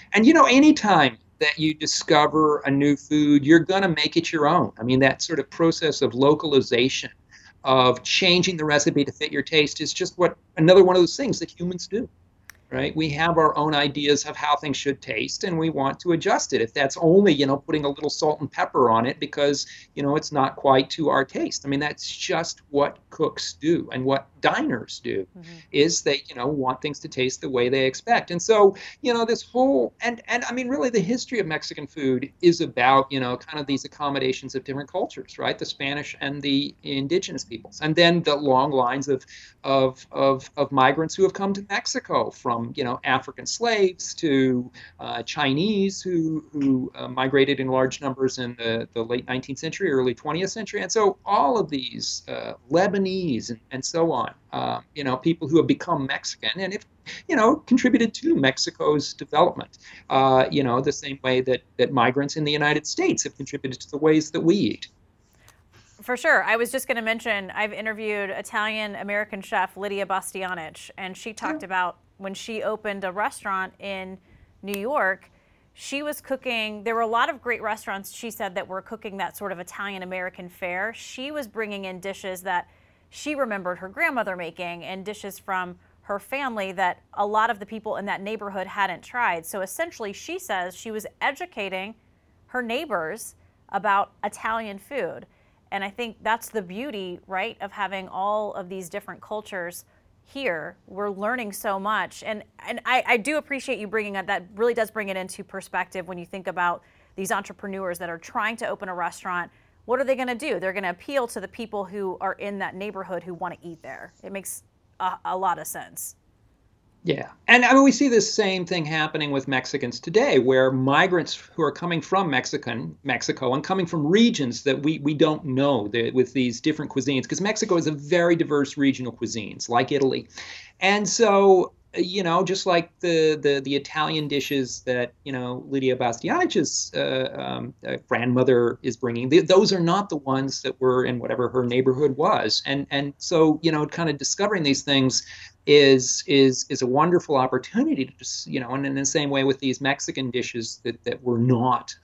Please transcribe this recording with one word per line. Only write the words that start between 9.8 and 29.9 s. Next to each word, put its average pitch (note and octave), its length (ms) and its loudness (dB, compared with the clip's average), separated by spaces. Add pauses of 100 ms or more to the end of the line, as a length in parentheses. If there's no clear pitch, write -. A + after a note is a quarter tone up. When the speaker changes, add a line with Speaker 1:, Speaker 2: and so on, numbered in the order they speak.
Speaker 1:
is D3 120 -6
just - 240 -6
what, E3+ 180 2 (220)
another F3+ 260 10
one F3+ 120 6
of F3+ 80 6
those E3+ 140 0
things C4+ 200 -2
that E3 140 -10
humans F3 340 -6
do. A3 240 -6 (640)
Right? C3 240 -4
We D#3 140 0
have D#3+ 300 2
our D3+ 180 4
own D3+ 160 2
ideas C#3+ 520 2
of D3 100 -10
how D3+ 200 2
things C#3+ 220 -4
should - 240 -4
taste, - 420 -6
and F3+ 140 -2
we D#3+ 140 0
want C3+ 300 -2
to F3 100 0
adjust G3+ 420 0
it. - 80 2
If A2+ 100 -2
that's C#3 260 0
only, F3+ 360 6
you C#3 140 2
know, C#3 100 2
putting D3+ 260 -2
a C#3+ 60 0
little C#3+ 220 -4
salt D3+ 300 0
and C3+ 100 -6
pepper D3+ 400 2
on A2+ 160 4
it D3 120 -4
because, C#3+ 460 0 (300)
you C#3+ 80 -4
know, C#3 120 2
it's D#3 160 -4
not C#3 240 0
quite C3+ 360 4
to D3 180 0
our C3+ 160 4
taste. - 400 -6
I - 20 -6
mean, C#3 120 -2
that's D3+ 360 -6
just - 540 -4
what - 300 0 (100)
cooks - 440 -4
do D#3 380 -2
and B2+ 140 -4
what C3+ 220 0 (140)
diners F#3+ 600 -2
do, G2 220 -4 (100)
Speaker 2:
Mm-hmm. E3+ 200 -20 (160)
Speaker 1:
is D#3 320 4
they, C#3+ 260 0
you D3 60 -16
know, B2 120 -4
want C3 340 -2
things D3 180 -8
to - 80 -14
taste C3 340 -2
the C3+ 80 -6
way B2 200 2
they C3 180 2
expect. C#3+ 420 0
And F3 120 -4
so, G#3 340 6 (260)
you B3 120 0
know, A#3 120 2
this A3+ 160 0
whole, B3+ 600 2